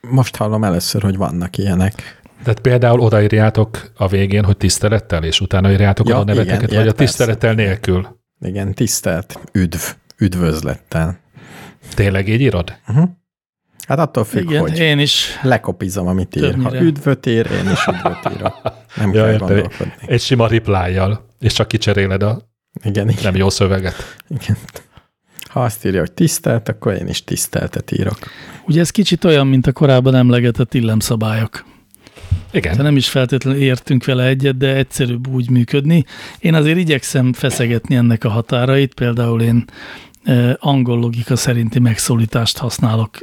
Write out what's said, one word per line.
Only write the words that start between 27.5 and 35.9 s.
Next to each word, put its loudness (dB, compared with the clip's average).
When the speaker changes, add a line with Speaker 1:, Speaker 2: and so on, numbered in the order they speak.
Speaker 1:
írok. -2
Speaker 3:
Ugye 2
ez 0
kicsit 0
olyan, 4
mint 4
a 2
korábban 4
emlegetett 2
illemszabályok. -2
Speaker 2:
Igen. -2
Speaker 3:
Tehát 0
nem 4
is 0
feltétlenül 0
értünk 0
vele 0
egyet, 0
de 0
egyszerűbb -2
úgy -4
működni. 2